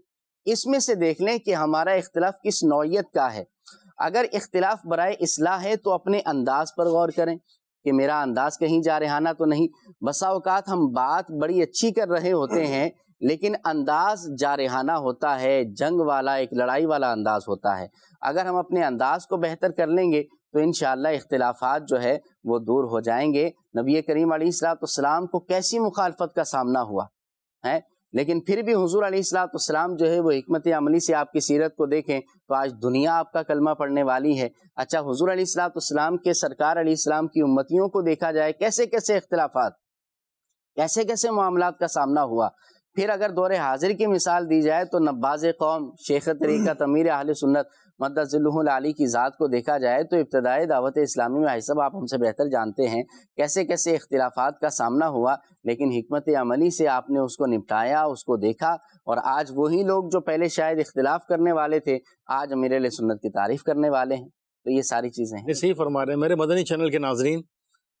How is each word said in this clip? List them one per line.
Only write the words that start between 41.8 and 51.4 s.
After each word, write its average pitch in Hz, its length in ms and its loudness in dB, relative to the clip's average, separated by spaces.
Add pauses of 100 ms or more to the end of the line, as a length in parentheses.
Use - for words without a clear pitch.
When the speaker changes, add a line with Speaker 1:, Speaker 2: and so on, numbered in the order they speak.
Speaker 1:
سامنا 147 360 0
ہوا۔ 117 260 0 (460)
پھر 196 140 0
اگر 208 200 0
دور 185 220 0
حاضر 156 400 0
کی 208 160 0
مثال 175 420 0
دی 160 120 4
جائے 160 240 2
تو 180 140 -2
نباز 147 460 0 (140)
قوم، 156 320 -2 (160)
شیخ 143 220 0 (100)
طریقت، 156 420 0
امیر 151 280 2
اہل 147 240 -2
سنت 143 340 0 (320)
مدظلہ 147 540 0
العلی 147 380 0
کی 147 160 0
ذات 120 300 0
کو 156 100 0
دیکھا 127 300 0
جائے 127 260 0
تو 170 140 0
ابتدائے 135 480 0
دعوت 135 320 0
اسلامی 131 360 0
میں، 151 100 0